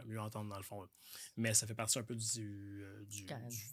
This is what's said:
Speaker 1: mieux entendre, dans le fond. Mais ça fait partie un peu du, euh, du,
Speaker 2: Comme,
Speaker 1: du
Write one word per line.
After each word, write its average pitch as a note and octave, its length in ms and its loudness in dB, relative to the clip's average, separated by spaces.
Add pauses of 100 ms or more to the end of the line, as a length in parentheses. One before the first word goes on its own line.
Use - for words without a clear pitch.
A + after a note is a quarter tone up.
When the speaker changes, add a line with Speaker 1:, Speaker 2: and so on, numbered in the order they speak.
Speaker 1:
mieux A2 160 -2
entendre, G#2+ 280 -2
dans G2 80 -2
le G2 60 -4
fond. G2 240 -6 (480)
Mais A2+ 180 6
ça A2 140 8
fait A2+ 80 -2
partie A2+ 240 4
un A#2 40 0
peu A#2+ 120 -2
du, G2+ 680 -2
euh, G2+ 220 -10
du, G2+ 200 -8
Speaker 2:
Comme, B2 220 -4
Speaker 1:
du A#2+ 100 -2 (160)